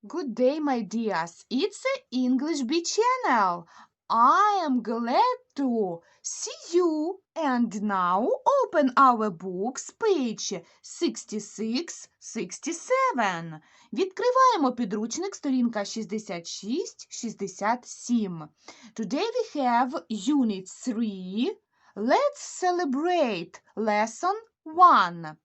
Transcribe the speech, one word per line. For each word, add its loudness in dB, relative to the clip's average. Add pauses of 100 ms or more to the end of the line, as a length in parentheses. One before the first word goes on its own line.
(160)
Good -6
day, 2
my 0
dears. -4 (160)
It's -2
the -2 (280)
English 0
Bee 0
Channel. 2 (420)
I 4
am 2
glad 2 (200)
to 0 (220)
see -10 (160)
you. 2 (160)
And 2 (100)
now 2 (320)
open 2
our 6
books, -6 (200)
page 0 (280)
sixty-six, -6 (120)
sixty-seven. -2 (340)
Відкриваємо 2
підручник, -4
сторінка 0
шістдесят -8
шість, -6
шістдесят -4
сім. -4 (480)
Today -2
we -4
have 2 (180)
unit 0 (200)
three. -2 (440)
Let's 0
celebrate 0 (140)
lesson -2 (300)
one. 6